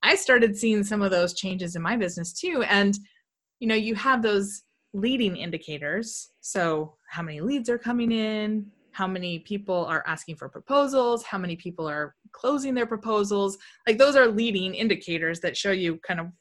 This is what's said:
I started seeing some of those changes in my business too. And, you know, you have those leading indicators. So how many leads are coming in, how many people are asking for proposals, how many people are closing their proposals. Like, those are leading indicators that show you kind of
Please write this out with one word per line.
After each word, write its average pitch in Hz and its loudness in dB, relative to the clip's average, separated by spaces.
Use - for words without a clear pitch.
I 277 6
started 233 4
seeing 214 2
some 208 -2
of 196 2
those 175 2
changes 185 -6
in 170 -6
my 180 -2
business 175 -4
too. 330 -2
And, 202 4
you 240 -6
know, 220 2
you 220 0
have 247 2
those 202 0
leading 214 0
indicators. 165 -6
So 156 -2
how 165 -8
many 151 -10
leads 233 -2
are 240 0
coming 233 0
in, 214 -2
how 190 -4
many 180 -6
people 190 -4
are 160 -2
asking 160 -8
for - -16
proposals, 262 0
how 202 -6
many 180 -4
people 170 -8
are 147 -6
closing 269 -2
their 240 0
proposals. 208 -2
Like, 220 4
those 277 8
are 254 10
leading 202 0
indicators 170 -2
that 175 -4
show 202 -2
you 175 0
kind 175 -6
of 170 -6